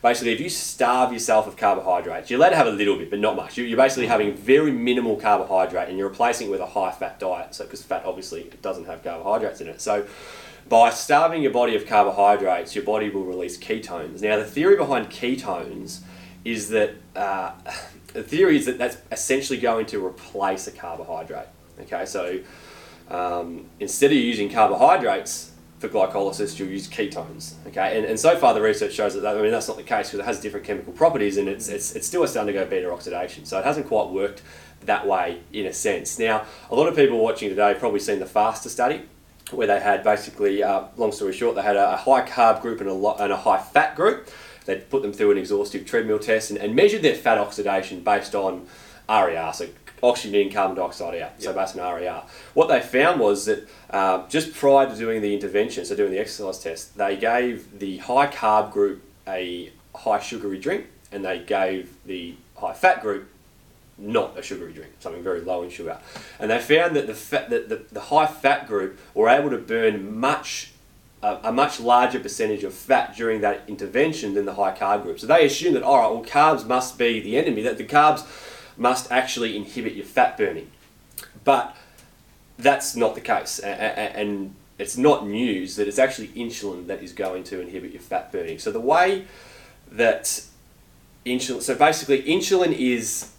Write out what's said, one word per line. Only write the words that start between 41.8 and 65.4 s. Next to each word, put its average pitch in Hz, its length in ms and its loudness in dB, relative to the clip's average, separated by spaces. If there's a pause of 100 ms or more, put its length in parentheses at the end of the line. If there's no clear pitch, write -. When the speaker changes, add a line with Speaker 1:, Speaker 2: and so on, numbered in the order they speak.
Speaker 1:
a - 40 -2
high 131 280 4
carb 113 360 4
group 113 180 -4
and 98 100 -4
a 95 40 -2
lo-, 104 260 0
and 101 120 0
a 92 60 0
high 101 220 2
fat - 360 2
group. 190 340 0 (360)
They 104 120 -4
put - 240 -2
them 104 100 -4
through 104 200 4
an 98 60 6
exhaustive 101 480 -2
treadmill 107 340 0
test 110 300 0
and, 101 80 -6
and 104 180 -4
measured 202 260 4
their 147 140 4
fat 113 220 2
oxidation 98 640 -4
based 101 320 0
on 92 320 -4 (440)
R 101 220 4
E 82 40 -2
R, 82 180 -4
so - 140 -8 (340)
oxygen 120 340 2
in, 98 160 4
carbon 95 240 0
dioxide 87 460 -6
out, - 100 -10 (100)
so 90 80 -6
Speaker 2:
Yep. - 60 -4
Speaker 1:
based 95 220 -4
on 90 40 -8
R 87 200 -6
E 90 60 -4
R. 85 180 -8 (280)
What 160 140 4
they 139 140 4
found 151 380 2
was 104 260 2
that, 107 220 -2 (220)
uh, 95 380 0
just 160 260 -2
prior 139 360 6
to 110 60 -10
doing 113 260 -2
the 104 120 0
intervention, 101 520 -2
so 101 100 -4
doing 98 160 0
the 92 80 -4
exercise 98 400 -6
test, - 380 -12
they 98 200 -2
gave 113 600 -2
the 95 180 -6
high 131 300 2
carb - 440 2
group 101 320 0 (240)
a 90 440 -8 (240)
high 104 240 0
sugary 101 400 -8
drink - 280 -4 (240)
and 101 120 -10
they 92 160 -4
gave 95 540 -2 (120)
the 87 300 -10 (220)
high - 160 -6
fat - 280 2
group 104 280 -6 (680)
not 104 420 -2
a - 20 -12
sugary 87 320 -12
drink, 78 260 -20
something 90 240 -12
very 87 180 -4